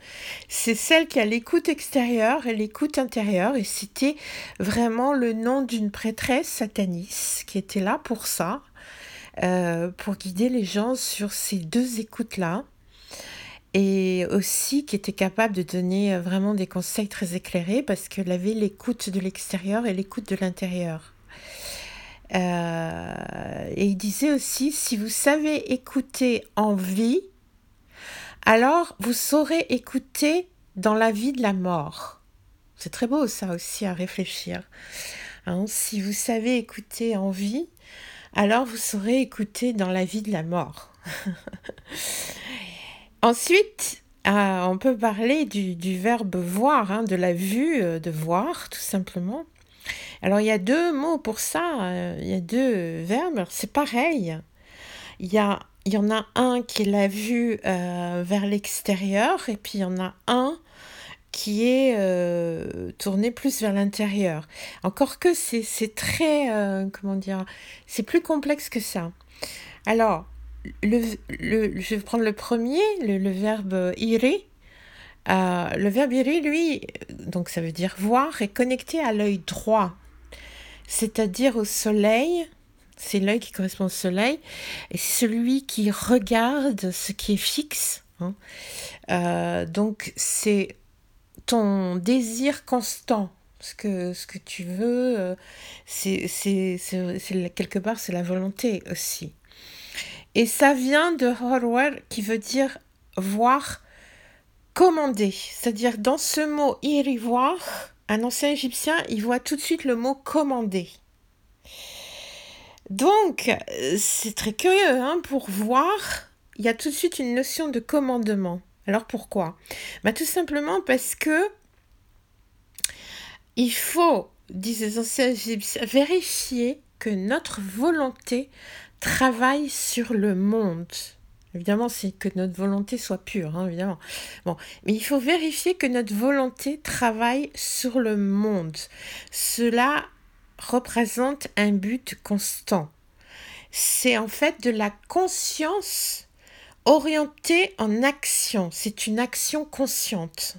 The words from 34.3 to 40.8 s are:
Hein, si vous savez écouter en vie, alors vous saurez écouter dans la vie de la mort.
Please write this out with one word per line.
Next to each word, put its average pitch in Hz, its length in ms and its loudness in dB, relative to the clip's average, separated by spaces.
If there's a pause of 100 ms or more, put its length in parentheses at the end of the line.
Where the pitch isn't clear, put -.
Hein, 180 200 0
si - 340 -4
vous 196 120 -2
savez 226 440 0
écouter 226 600 -4
en 196 140 0
vie, 202 380 -2 (640)
alors 214 300 4
vous 226 120 -8
saurez 220 440 0
écouter 240 520 -2
dans 196 180 0
la 185 140 2
vie 208 180 -4
de 208 100 -2
la 165 100 0
mort. 165 500 -4 (240)